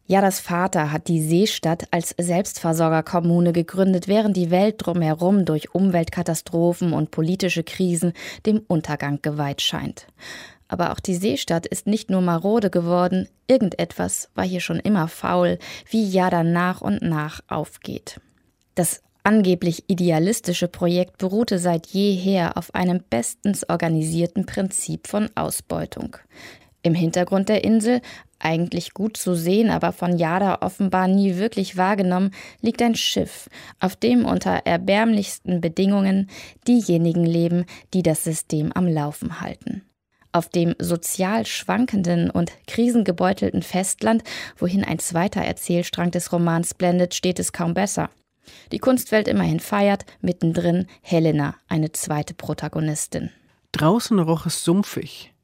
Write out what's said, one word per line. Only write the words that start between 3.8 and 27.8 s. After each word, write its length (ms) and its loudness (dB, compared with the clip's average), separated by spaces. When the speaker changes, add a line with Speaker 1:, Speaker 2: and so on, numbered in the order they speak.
Speaker 1:
während 300 2
die 120 0
Welt 280 2
drumherum 640 2
durch 300 -2
Umweltkatastrophen 1200 0
und 160 -2
politische 520 -2
Krisen 520 0
dem 220 2
Untergang 520 -2
geweiht 400 -4
scheint. 460 -6
Aber 260 -2
auch 80 -8
die 140 -2
Seestadt 520 -2
ist 200 -6
nicht 220 -2
nur 140 2
marode 480 2
geworden, 580 2
irgendetwas 840 0
war 120 -2
hier 140 -4
schon 200 -4
immer 280 2
faul, 500 0
wie 180 2
Jada 340 2
nach 380 0
und 220 -2
nach 440 -4
aufgeht. 720 -10
Das 280 -2
angeblich 640 2
idealistische 800 0
Projekt 500 0
beruhte 400 0
seit 300 -2
jeher 680 0
auf 180 -8
einem 360 0
bestens 580 -2
organisierten 800 0
Prinzip 600 -6
von 280 -2
Ausbeutung. 800 -6
Im 140 2
Hintergrund 560 0
der 140 2
Insel, 360 2